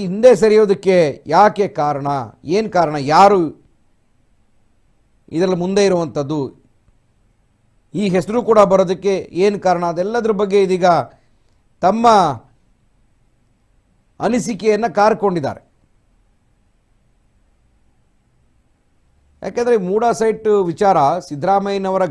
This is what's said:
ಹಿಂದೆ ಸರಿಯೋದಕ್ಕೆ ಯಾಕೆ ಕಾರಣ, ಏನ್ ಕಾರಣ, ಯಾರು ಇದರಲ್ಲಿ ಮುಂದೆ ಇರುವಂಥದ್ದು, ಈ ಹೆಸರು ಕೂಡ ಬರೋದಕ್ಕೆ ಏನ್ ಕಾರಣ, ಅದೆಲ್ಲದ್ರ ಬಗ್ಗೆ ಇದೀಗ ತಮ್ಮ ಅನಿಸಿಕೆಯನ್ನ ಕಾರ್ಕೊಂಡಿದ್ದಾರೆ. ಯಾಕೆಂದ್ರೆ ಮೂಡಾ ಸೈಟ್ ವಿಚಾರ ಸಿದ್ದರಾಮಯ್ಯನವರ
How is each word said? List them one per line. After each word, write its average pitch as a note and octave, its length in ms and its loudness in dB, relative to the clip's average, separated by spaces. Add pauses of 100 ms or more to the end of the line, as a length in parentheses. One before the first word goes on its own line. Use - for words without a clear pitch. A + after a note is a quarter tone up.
ಹಿಂದೆ A3 280 4 (100)
ಸರಿಯೋದಕ್ಕೆ G#3 540 2 (400)
ಯಾಕೆ G3+ 300 2 (140)
ಕಾರಣ, C#3+ 260 -4 (500)
ಏನ್ A3 200 -4
ಕಾರಣ, D3+ 180 0 (200)
ಯಾರು G3 260 6 (1900)
ಇದರಲ್ಲಿ F#3 260 -2
ಮುಂದೆ F#3+ 260 -2
ಇರುವಂಥದ್ದು, D#3 500 -4 (1600)
ಈ F#3 100 -4 (100)
ಹೆಸರು G#3 340 -2
ಕೂಡ G#3+ 120 4 (120)
ಬರೋದಕ್ಕೆ F#3+ 420 0 (300)
ಏನ್ G#3 220 0
ಕಾರಣ, F3 180 0 (100)
ಅದೆಲ್ಲದ್ರ G#3+ 460 -4
ಬಗ್ಗೆ G3+ 260 0
ಇದೀಗ F#3 220 0 (960)
ತಮ್ಮ A3 240 2 (2000)
ಅನಿಸಿಕೆಯನ್ನ G#3 680 -2 (100)
ಕಾರ್ಕೊಂಡಿದ್ದಾರೆ. F#3 640 -2 (3750)
ಯಾಕೆಂದ್ರೆ A#3+ 340 -2 (140)
ಮೂಡಾ A3 200 0 (100)
ಸೈಟ್ A3 300 -2 (220)
ವಿಚಾರ F#3+ 260 2 (300)
ಸಿದ್ದರಾಮಯ್ಯನವರ F#3+ 840 -2